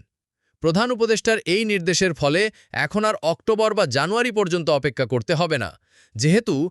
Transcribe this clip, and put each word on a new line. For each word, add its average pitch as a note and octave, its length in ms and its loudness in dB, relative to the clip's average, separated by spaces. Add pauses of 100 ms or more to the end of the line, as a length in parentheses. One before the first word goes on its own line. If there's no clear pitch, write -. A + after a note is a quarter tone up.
(640)
প্রধান F3 280 2
উপদেষ্টার A3 540 0
এই G3 200 0
নির্দেশের F3+ 480 0
ফলে D3+ 280 0 (420)
এখন G#3 220 -2
আর G#3+ 180 0
অক্টোবর G#3+ 500 0
বা G3 120 2
জানুয়ারি F3+ 460 0
পর্যন্ত F3+ 380 -2
অপেক্ষা C#3 360 0
করতে B2 280 -2
হবে D#3 240 0
না। G2+ 140 -6 (440)
যেহেতু E3 400 2 (160)